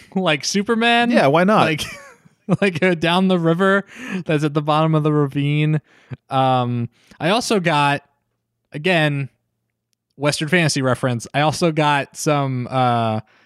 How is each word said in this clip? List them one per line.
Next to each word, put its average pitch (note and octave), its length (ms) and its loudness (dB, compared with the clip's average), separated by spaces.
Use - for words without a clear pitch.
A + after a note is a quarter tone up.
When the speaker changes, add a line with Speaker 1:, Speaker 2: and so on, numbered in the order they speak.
Speaker 1:
<laughs> - 100 -12
like D#3+ 280 -2
Superman. A#3 680 0
Speaker 2:
Yeah, F3+ 160 4
why D#3+ 160 4
not? F#3+ 220 4
Speaker 1:
Like, D#3 160 -2
<laughs> - 400 -6
like, F#3 220 -2
uh, F#3 140 2
down E3+ 320 0
the F#3 100 2
river F#3+ 480 2
that's D3+ 160 0
at D3+ 120 0
the D#3 80 -2
bottom D#3 340 2
of D3+ 80 0
the D3+ 80 2
ravine. D3 680 0
Um, B2 600 0
I D#3 100 0
also A3 300 0
got, D3 420 0
again, D3 560 0
Western D3 320 -2
fantasy D#3 340 2
reference. B2+ 500 -2
I C#3+ 100 0
also D#3 280 0
got D3 460 -2
some, C3+ 520 -2
uh, A#2 520 0